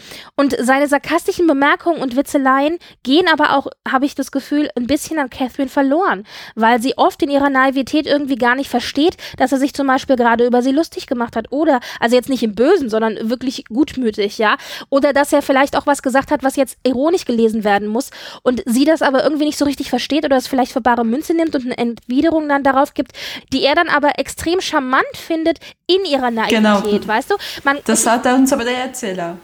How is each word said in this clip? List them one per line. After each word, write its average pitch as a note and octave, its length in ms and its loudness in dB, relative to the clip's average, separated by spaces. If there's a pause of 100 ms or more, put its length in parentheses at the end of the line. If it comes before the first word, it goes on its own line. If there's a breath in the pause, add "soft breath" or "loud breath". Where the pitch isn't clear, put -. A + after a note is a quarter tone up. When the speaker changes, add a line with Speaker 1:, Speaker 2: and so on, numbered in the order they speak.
(360 loud breath)
Speaker 1:
Und C#4 240 2
seine C4+ 280 2
sarkastischen D#4+ 600 0
Bemerkungen D4+ 540 2
und B3+ 140 -4
Witzeleien C#4 640 0 (240 loud breath)
gehen E4 280 4
aber D4 260 2
auch, C4+ 100 -4 (200)
habe C4 180 0
ich C#4 100 -4
das C4+ 160 -6
Gefühl, D4 440 -2
ein B3 120 -4
bisschen D4+ 320 -2
an C4+ 100 -2
Catherine C4 400 -6
verloren. C#4 540 0 (320 loud breath)
Weil A3+ 260 2
sie B3+ 160 -2
oft D#4+ 240 2
in D4+ 80 0
ihrer C#4+ 200 2
Naivität C4+ 580 0
irgendwie C#4+ 280 0
gar A#3+ 200 2
nicht C4+ 140 -4
versteht, C#4 480 0 (200 loud breath)
dass C4 140 0
er C4+ 80 2
sich C4+ 140 0
zum C#4 140 -2
Beispiel C4 280 0
gerade A#3 300 2
über A#3+ 180 2
sie C4+ 80 0
lustig E4 360 -2
gemacht A#3 280 -4
hat. A3 160 -8
Oder, C#4+ 280 2 (200 loud breath)
also A#3+ 160 2
jetzt B3 140 2
nicht B3+ 140 -2
im G#3+ 120 -2
Bösen, C#4 340 2
sondern A3 400 -2
wirklich - 380 -6
gutmütig, A3 720 -2
ja. G#3+ 180 2 (340 loud breath)
Oder C#4 240 2
dass C#4 200 0
er C#4+ 80 4
vielleicht C4+ 340 2
auch C#4 100 -2
was C#4+ 160 0
gesagt C4+ 300 0
hat, D4 120 0
was C4+ 120 0
jetzt C4+ 280 -2
ironisch C#4 420 0
gelesen A3+ 380 0
werden G3+ 240 2
muss A3 220 -4 (320 loud breath)
und B3+ 240 -2
sie B3+ 200 2
das D#4 160 4
aber C4+ 220 2
irgendwie D4 220 0
nicht D4+ 120 -2
so C#4+ 80 0
richtig C#4 240 -4
versteht C#4 360 -2
oder C4+ 120 2
es C4 100 -2
vielleicht B3+ 240 0
für B3+ 100 -4
bare A#3+ 220 2
Münze C4 300 -2
nimmt E4 220 0
und B3+ 100 -4
eine A#3+ 120 -6
Entwiderung C#4+ 720 0
dann C#4+ 160 0
darauf C4+ 300 2
gibt, - 180 -6 (400 loud breath)
die C4 120 0
er C#4 120 2
dann E4 140 2
aber C#4+ 300 0
extrem E4 420 -4
charmant C#4 420 0 (120)
findet E4 440 -2 (280 loud breath)
in F#4+ 180 2
ihrer C4 260 0 (160)
Speaker 2:
Genau. G#3+ 320 4
Speaker 1:
Naivität, G#3 280 -2
weißt A3 240 -2
du? G#4 40 0 (300 loud breath)
Man C#4 200 2
Speaker 2:
Das A3 180 0
sagt A#3+ 220 2
er B3+ 100 2
uns C4+ 180 4
aber A#3 100 0
der B3 140 -4
Erzähler. F#3 680 -8